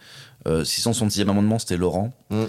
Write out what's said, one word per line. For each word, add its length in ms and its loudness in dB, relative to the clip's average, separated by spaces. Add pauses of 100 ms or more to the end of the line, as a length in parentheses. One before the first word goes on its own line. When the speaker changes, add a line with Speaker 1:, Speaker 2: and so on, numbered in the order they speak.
(520)
Speaker 1:
Euh, 120 2
six 180 -4
cent 100 2
soixante-sixième 380 0
amendement, 280 2
c'était 200 -4
Laurent. 340 0 (180)
Speaker 2:
Mm. 180 0